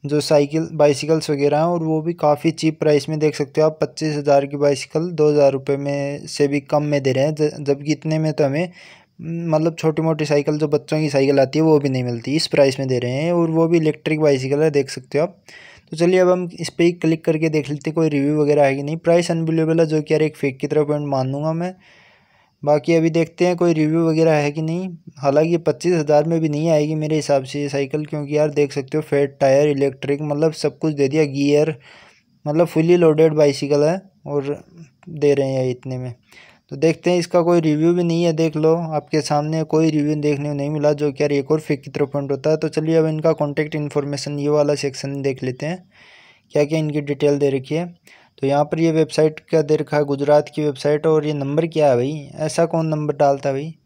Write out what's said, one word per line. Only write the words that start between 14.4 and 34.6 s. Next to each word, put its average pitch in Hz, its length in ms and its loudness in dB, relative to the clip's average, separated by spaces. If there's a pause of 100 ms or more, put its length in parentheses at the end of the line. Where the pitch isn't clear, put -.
है, 160 80 2
देख 139 200 0
सकते - 280 -6
हो 156 60 2
आप। 190 120 -8 (560)
तो 160 40 -12
चलिए 180 240 2
अब 180 80 4
हम 180 200 0 (120)
इस 160 80 -8
पर - 160 -2
ही 175 100 2
क्लिक 160 300 -2
करके 160 240 0
देख 151 220 -2
लेते 147 200 -6
हैं 151 40 -14
कोई 160 140 0
रिव्यू 147 320 0
वगैरह 147 240 4
है 135 120 2
कि 143 60 -6
नहीं। 151 160 -6
प्राइस 170 320 2
अनबिलीवेबल 160 500 0
है, 160 60 4
जो 151 160 0
कि 151 120 -2
यार 151 80 2
एक 151 140 -2
फेक 135 220 -4
की 147 80 -6
तरह 151 180 0
पॉइंट 147 240 -4
मान 131 240 -2
लूँगा 151 200 -4
मैं। 175 220 -6 (880)
बाकी 147 320 2
अभी 165 160 4
देखते 165 360 0
हैं 180 100 0
कोई 175 180 2
रिव्यू 156 340 2
वगैरह 160 260 2
है 147 180 0
कि 160 100 -6
नहीं। 170 260 -4 (300)
हालांकि 147 380 2 (100)
पच्चीस 175 280 0
हज़ार 151 300 2
में 165 160 0
भी 160 80 0
नहीं 151 220 -2
आएगी 151 240 2
मेरे 156 220 -2
हिसाब 143 280 0
से 143 180 -6
ये 143 60 -4
साइकिल, 143 380 -4
क्योंकि 147 300 -6
यार 151 160 2
देख 143 200 0
सकते 139 260 -4
हो 151 40 -2
फेट 143 380 -2
टायर, 139 280 4
इलेक्ट्रिक, 139 540 -2
मतलब, 151 320 0
सब - 240 -4
कुछ 156 160 -2
दे 139 140 0
दिया, 151 180 2
गियर, 147 520 0 (680)
मतलब, 156 220 2
फुली 165 300 2
लोडेड 160 380 4
बाइसिकल 147 500 4
है 180 160 0 (260)
और 143 300 -4 (540)